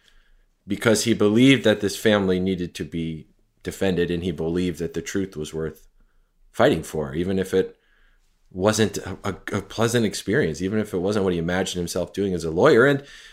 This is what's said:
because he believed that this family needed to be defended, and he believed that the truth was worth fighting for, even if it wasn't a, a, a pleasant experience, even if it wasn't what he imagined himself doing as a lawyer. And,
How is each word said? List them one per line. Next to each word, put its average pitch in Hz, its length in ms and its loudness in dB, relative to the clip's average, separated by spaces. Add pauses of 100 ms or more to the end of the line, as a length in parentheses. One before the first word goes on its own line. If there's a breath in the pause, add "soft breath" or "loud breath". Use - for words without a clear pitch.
(680)
because 101 380 0
he 117 80 2
believed 110 520 4
that 107 160 4
this 98 160 -2
family 98 440 2
needed 90 360 -4
to 90 80 -8
be 80 440 -8 (340)
defended, 87 480 0
and 87 120 -2
he 92 80 -4
believed 82 480 -2
that 82 160 -6
the 82 80 -6
truth 95 340 -6
was 76 160 -8
worth 78 340 -8 (640)
fighting 113 320 2
for, 73 320 -6
even 92 240 -2
if 92 140 -2
it 92 240 0 (760)
wasn't 104 460 2
a, 95 260 -8
a, 104 60 -4
a 95 320 -6
pleasant 117 420 0
experience, 87 560 -2
even 98 180 -2
if 104 140 -4
it 95 60 -2
wasn't 98 260 0
what 95 80 2
he 87 60 -2
imagined 90 400 -2
himself 87 340 -4
doing 98 220 -2
as 82 100 -6
a 82 60 -4
lawyer. 113 340 6
And, 139 180 2 (300 loud breath)